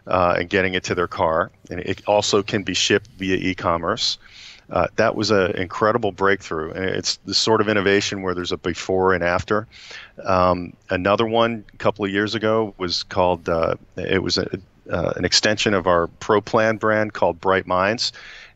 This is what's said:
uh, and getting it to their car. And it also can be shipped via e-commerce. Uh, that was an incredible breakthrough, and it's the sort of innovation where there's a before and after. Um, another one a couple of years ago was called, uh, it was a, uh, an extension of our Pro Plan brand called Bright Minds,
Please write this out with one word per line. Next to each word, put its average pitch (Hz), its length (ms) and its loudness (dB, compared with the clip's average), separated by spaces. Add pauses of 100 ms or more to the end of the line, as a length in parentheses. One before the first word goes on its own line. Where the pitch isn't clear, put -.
uh, 90 320 2
and 87 120 -4
getting 95 240 2
it 92 100 -2
to 101 100 -4
their 87 140 0
car. 85 420 0 (200)
And 90 100 -8
it - 260 -6
also 104 360 2
can 101 200 -2
be 90 120 -6
shipped - 340 0 (100)
via 95 180 -2
e-commerce. 90 840 -2 (520)
Uh, 87 160 2 (100)
that 110 200 2
was 107 140 -2
an 95 220 2
incredible 107 600 -2
breakthrough, 92 600 -2
and 92 120 -6
it's 98 320 -4 (100)
the 95 80 -4
sort 110 260 2
of 104 80 0
innovation 101 540 2
where 92 120 -4
there's 90 180 -6
a 90 40 -2
before 92 560 0
and 87 100 0
after. 95 440 0 (580)
Um, 90 480 2 (180)
another 101 360 2
one 113 380 0 (100)
a - 20 -20
couple 107 280 -2
of 98 60 -2
years 104 240 0
ago 110 440 0
was 90 240 -4
called, 90 460 0
uh, 85 260 0 (220)
it 92 260 0
was 92 160 -2
a, 92 100 -2 (420)
uh, 87 260 -2
an 87 80 -2
extension 107 500 2
of 87 120 0
our 85 200 4
Pro - 340 0
Plan 110 360 2
brand 107 360 0
called 85 280 0
Bright 95 260 2
Minds, 92 460 0 (440)